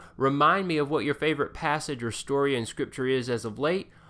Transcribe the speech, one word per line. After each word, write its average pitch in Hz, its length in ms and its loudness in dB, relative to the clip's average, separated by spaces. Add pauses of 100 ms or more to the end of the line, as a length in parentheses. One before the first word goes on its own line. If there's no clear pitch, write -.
(180)
remind 147 500 4
me 170 80 0
of 147 140 0
what 143 160 0
your 143 80 2
favorite 147 400 0
passage 147 500 -2
or 117 80 -2
story 139 420 0
in 117 120 0
Scripture 131 420 -4
is 127 220 0
as 117 160 -2
of 107 120 -6
late, 165 340 -2 (180)